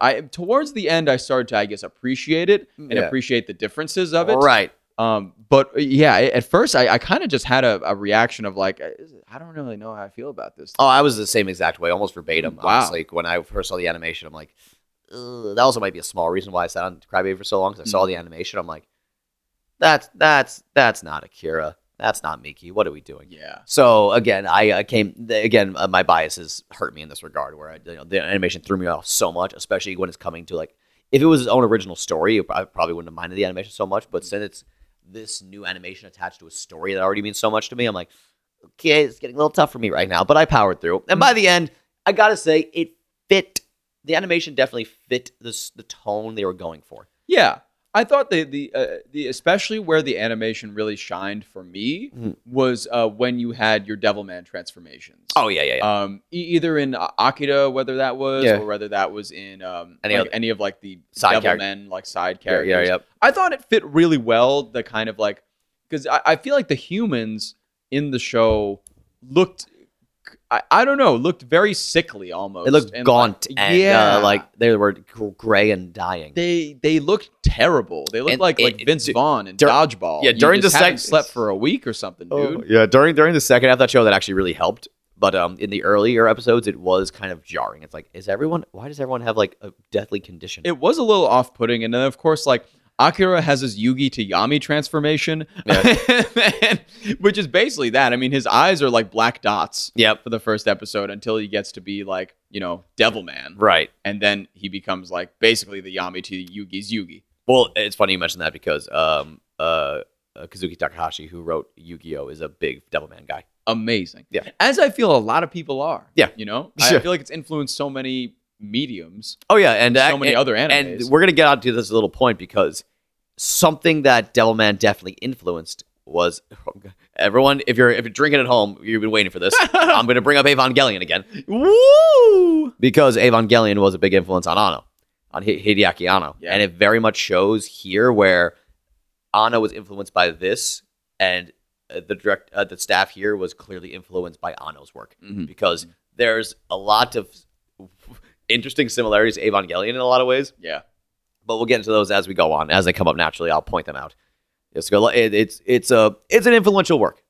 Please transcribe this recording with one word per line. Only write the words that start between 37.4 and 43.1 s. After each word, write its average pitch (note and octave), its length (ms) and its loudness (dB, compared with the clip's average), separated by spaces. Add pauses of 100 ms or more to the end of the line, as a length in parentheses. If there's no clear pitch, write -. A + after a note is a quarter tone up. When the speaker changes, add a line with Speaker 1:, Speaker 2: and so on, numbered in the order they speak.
Speaker 2:
much G#2+ 200 -4
to B2 80 -14
me, A#2+ 80 -4
I'm G#2 100 -4
like, F2 140 -12 (560)
"Okay, D3+ 400 2
it's A2+ 140 -12
getting B2 180 -14
a - 20 -8
little D3+ 100 2
tough D3+ 220 2
for B2 80 -14
me A2 100 -2
right F#2 200 -2
now," F2+ 160 0
but D3 100 4
I D#3 80 6
powered G#2 380 2
through. F2 260 -2
And F#3+ 100 0
by C4+ 140 6
Speaker 1:
Mm. A#3 40 2
Speaker 2:
the G3+ 120 2
end, F3 240 2 (340)
I G3 60 2
gotta G#3+ 240 4
say, D#3 380 0
it E3 180 -6 (380)